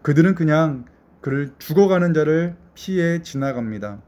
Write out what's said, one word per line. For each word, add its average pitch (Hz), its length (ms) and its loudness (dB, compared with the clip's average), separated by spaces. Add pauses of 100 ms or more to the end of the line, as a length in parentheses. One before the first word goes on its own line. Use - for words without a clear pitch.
그들은 165 340 4
그냥 156 520 0 (340)
그를 139 380 -6
죽어가는 175 560 2
자를 160 420 0 (160)
피해 170 480 -2
지나갑니다. 113 880 -8